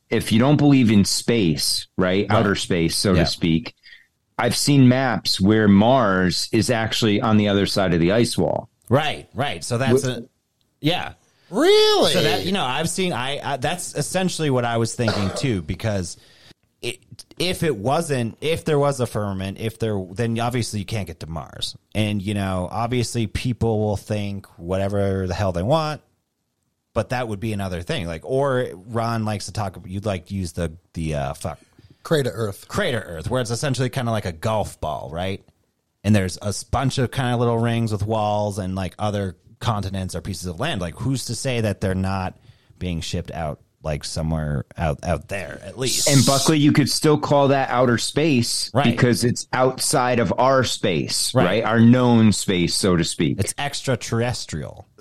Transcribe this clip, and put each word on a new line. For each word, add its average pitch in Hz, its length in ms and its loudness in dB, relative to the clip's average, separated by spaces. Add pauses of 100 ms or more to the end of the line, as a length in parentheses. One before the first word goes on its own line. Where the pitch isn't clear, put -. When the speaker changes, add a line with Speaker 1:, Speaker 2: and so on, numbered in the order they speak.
Speaker 1:
if - 220 -2
you 110 80 4
don't 143 180 6
believe 139 340 6
in 101 140 6
space, - 840 0 (100)
right, 92 320 0
Speaker 2:
Right. - 100 4
Speaker 1:
outer 101 160 4
space, 82 400 0
so 101 180 2
Speaker 2:
Yeah. 82 100 6
Speaker 1:
to 78 60 0
speak, 82 460 0 (640)
I've 113 180 0
seen 139 320 6
maps 123 540 2
where 107 260 6
Mars 101 840 4
is 110 180 2
actually 113 520 0
on 110 160 4
the 104 120 4
other 98 160 2
side 92 280 0
of 85 60 2
the 85 140 4
ice 113 240 2
wall. 73 320 -2 (180)
Speaker 2:
Right, 139 480 0
right. 101 280 -6
So 120 140 -4
that's 131 260 2
Speaker 1:
Wh- 131 60 -2
Speaker 2:
a, 117 140 -8 (580)
yeah. 143 320 -2 (380)
Speaker 3:
Really? 392 600 4
Speaker 2:
So 180 100 2
that, - 220 0
you 175 60 -2
know, 190 120 -2
I've 143 260 -2
seen, 180 220 -2
I, 131 420 -6
I, 139 40 -4
that's 151 380 -6
essentially 170 560 -2
what 123 140 2
I 117 120 0
was 117 180 0
thinking 101 400 -2
too, 110 280 -2
because 95 520 -6 (680)
it, - 180 -8 (380)
if 175 260 -2
it 156 120 0
wasn't, 127 640 -2
if 160 260 -2
there 156 140 2
was 143 200 2
a 120 80 0
firmament, 98 520 -4
if 110 200 -6
there, 107 200 -2 (120)
then 113 280 -2
obviously 117 400 -2
you 92 60 -6
can't 101 220 -6
get 82 140 -12
to 73 60 -12
Mars. - 480 -10 (200)
And, 104 260 0
you 101 140 -4
know, 95 360 -2
obviously 117 560 -2
people 113 520 -2
will 107 180 0
think 101 480 -8 (140)
whatever 95 680 -2
the 90 60 -2
hell 95 180 -2
they 85 120 -2
want, 151 380 -2 (920)
but 110 160 -2
that 123 180 -4
would 104 120 -8
be 110 120 -4
another 95 300 -4
thing. 107 240 -6
Like, 82 180 -8
or 127 500 0
Ron 113 520 -4
likes 107 220 -4
to 104 40 -12
talk, 98 340 -6
you'd 95 200 -8
like 95 220 -4
to 98 80 -8
use 92 180 -4
the, 82 200 -6 (200)
the, 80 220 -4
uh, 71 180 -4
fuck. - 260 -10 (440)
Speaker 3:
Crater 143 280 -2
Earth. 104 360 -8
Speaker 2:
Crater 156 380 -4
Earth, 80 240 -8
where 127 120 -2
it's 110 100 -6
essentially 127 380 -4
kinda 120 220 -4
like 107 140 -2
a 95 60 -6
golf 101 480 -4
ball, 71 320 -6
right? 92 320 -6 (600)
And 104 120 4
there's 92 260 0
a 104 60 -6
s-, 98 160 -6
bunch 131 340 -4
of 127 140 -2
kinda 123 260 -2
little 120 200 0
rings 117 340 0
with 101 140 -2
walls 104 520 -2
and, 95 180 -4
like, 95 240 -6
other 101 360 -4 (240)
continents 98 560 -4
or 85 60 -8
pieces 92 240 -8
of 87 160 -6
land. 139 180 -4
Like, 87 160 -8
who's 131 300 -4
to 117 100 -8
say 123 240 -4
that 107 220 -2
they're 95 120 0
not 92 440 -2 (420)
being 87 220 -4
shipped - 300 -6
out, 76 280 -6 (240)
like, 76 220 -4
somewhere 78 580 -2 (140)
out, 78 260 -2
out 80 240 -4
there, 76 340 -8
at - 160 -14
least? 123 300 -2
Speaker 1:
And 135 180 6
Buckley, 139 320 4
you 143 140 6
could 139 180 4
still 151 280 4
call 143 320 4
that 135 200 2
outer 123 280 4
space 139 760 0
Speaker 2:
Right. 135 120 4
Speaker 1:
because 117 400 4
it's - 260 -2
outside 127 680 0
of 113 180 2
our 131 260 4
space, - 720 -2
Speaker 2:
Right. 127 100 4
Speaker 1:
right? 104 200 2
Our 113 160 4
known 117 500 6
space, 87 440 0
so 92 200 2
to 82 80 4
speak. - 380 -2
Speaker 2:
It's - 160 -4
extraterrestrial. 117 1300 -6 (140)